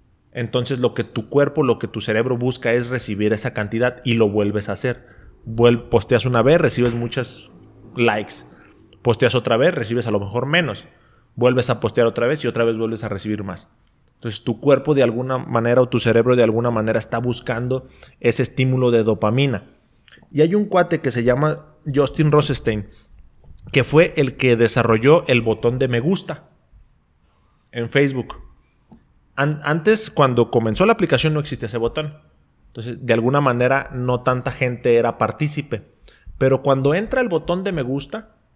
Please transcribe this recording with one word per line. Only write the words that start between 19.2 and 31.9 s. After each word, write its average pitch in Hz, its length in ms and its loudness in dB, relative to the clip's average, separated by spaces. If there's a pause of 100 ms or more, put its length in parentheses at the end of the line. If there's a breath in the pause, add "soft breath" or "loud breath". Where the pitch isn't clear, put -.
Y 139 100 2
hay 170 140 2
un 208 100 0
cuate 175 340 0
que 131 120 -4
se 117 120 -2
llama 143 540 0 (140)
Justin 143 400 0
Rosenstein, 123 560 0 (840 soft breath)
que 131 120 4
fue 160 340 4
el 135 180 0
que 123 200 2
desarrolló 113 720 4
el 123 140 2
botón 120 380 -2
de 131 80 0
me 123 120 -2
gusta 156 500 -4 (1200)
en 117 180 -6
Facebook. 135 460 0 (1000)
An-, 147 280 -2
antes, 170 460 0
cuando 123 400 2
comenzó 113 380 0
la 226 60 4
aplicación, 156 420 0
no 151 40 -2
existía 127 280 -8
ese 113 100 -8
botón. 147 380 -4 (520)